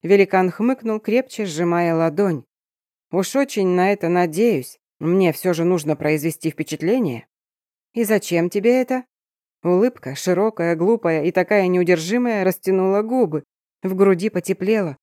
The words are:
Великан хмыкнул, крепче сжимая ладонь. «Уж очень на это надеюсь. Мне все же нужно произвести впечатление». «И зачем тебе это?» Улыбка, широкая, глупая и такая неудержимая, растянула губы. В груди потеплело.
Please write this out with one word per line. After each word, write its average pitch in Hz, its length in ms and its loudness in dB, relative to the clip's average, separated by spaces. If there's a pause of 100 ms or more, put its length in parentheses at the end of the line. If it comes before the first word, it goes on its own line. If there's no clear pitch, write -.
Великан 185 480 4
хмыкнул, 226 480 -2
крепче 220 480 -2
сжимая 170 480 0
ладонь. 165 500 0 (680)
«Уж 185 240 -2
очень 254 320 0
на 180 240 2
это 190 160 -2
надеюсь. 175 720 0 (180)
Мне 170 340 2
все 185 200 -2
же 165 120 -2
нужно 160 300 0
произвести 156 560 -2
впечатление». 160 800 -4 (680)
«И 226 100 -2
зачем 175 460 0
тебе 240 300 2
это?» 254 240 -4 (580)
Улыбка, 180 520 0
широкая, 170 600 -2
глупая 170 500 0
и 175 60 0
такая 185 380 2
неудержимая, 185 760 0
растянула 190 580 0
губы. 220 420 -2 (400)
В 190 100 -4
груди 190 340 2
потеплело. 185 760 -2